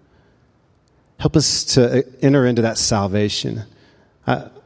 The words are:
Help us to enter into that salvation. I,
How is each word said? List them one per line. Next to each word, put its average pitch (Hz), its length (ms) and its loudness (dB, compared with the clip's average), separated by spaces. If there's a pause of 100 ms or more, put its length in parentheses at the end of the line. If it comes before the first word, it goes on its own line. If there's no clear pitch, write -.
(1160)
Help 147 200 0
us - 260 0 (120)
to 123 300 2 (160)
enter 139 240 4
into 120 180 2
that 113 140 -4
salvation. 104 840 -2 (640)
I, - 220 -4 (160)